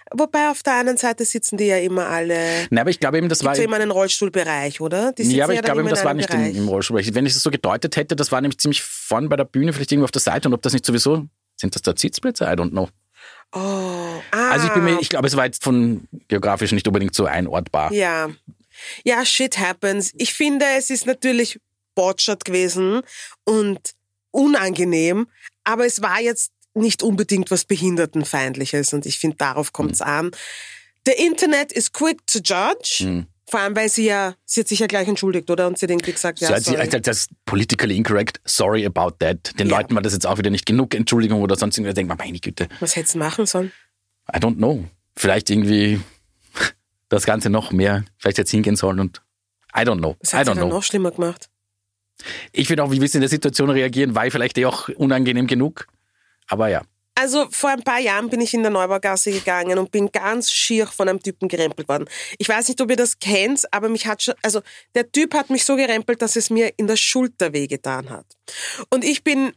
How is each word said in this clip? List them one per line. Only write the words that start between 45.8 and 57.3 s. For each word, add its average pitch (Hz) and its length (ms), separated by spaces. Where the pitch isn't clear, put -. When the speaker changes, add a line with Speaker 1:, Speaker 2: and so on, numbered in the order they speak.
Speaker 2:
<laughs> - 560
das 101 160
Ganze 110 240
noch 107 220
mehr, 101 340
vielleicht - 180
jetzt 101 140
hingehen 104 240
sollen 98 240
und 95 240
I 113 40
don't 113 180
know. 80 240
Speaker 1:
Was - 120
hat 135 120
Speaker 2:
I 123 40
don't 104 40
Speaker 1:
sie 90 60
dann 87 100
Speaker 2:
know. 170 80
Speaker 1:
noch 202 60
schlimmer 190 260
gemacht? 170 400
Speaker 2:
Ich - 160
finde 151 160
auch, 135 80
wie 135 100
wir 139 140
in 143 60
der 135 80
Situation 143 420
reagieren, 131 420
war 113 160
vielleicht 127 300
eh 127 60
auch - 240
unangenehm 131 580
genug. 135 400
Aber 107 200
ja. 90 160
Speaker 1:
Also 262 360